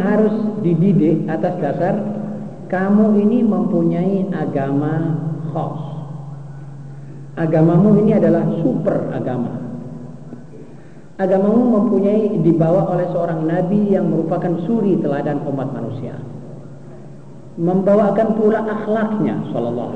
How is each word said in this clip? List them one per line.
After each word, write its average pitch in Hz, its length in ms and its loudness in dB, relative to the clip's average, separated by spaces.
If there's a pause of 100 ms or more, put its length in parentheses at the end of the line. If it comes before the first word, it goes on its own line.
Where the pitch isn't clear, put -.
harus 208 340 4 (300)
dididik 160 640 4
atas 175 320 -2
dasar 160 340 0 (760)
kamu 208 480 4
ini 214 240 4
mempunyai 180 880 0
agama 151 800 -2 (400)
khas. - 400 -6 (1400)
Agamamu 170 640 4
ini 208 160 4
adalah 170 320 4 (160)
super 202 480 0
agama. 127 480 -4 (1600)
Agamamu 208 640 4
mempunyai, 202 640 2
dibawa 165 480 2
oleh - 160 0
seorang 165 400 -2
nabi 185 400 0
yang 180 240 2
merupakan 170 400 -2 (160)
suri 202 320 2
teladan 143 480 -2
umat 131 240 -4
manusia. 113 400 -8 (1400)
Membawakan 202 800 2
pula 220 240 2
akhlaknya, 214 880 -2
sallallahu 117 460 -4